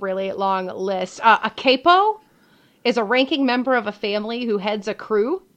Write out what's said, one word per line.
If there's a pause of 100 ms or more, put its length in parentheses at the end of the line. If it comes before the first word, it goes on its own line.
really
long
list.
Uh,
a
capo (640)
is
a
ranking
member
of
a
family
who
heads
a
crew. (140)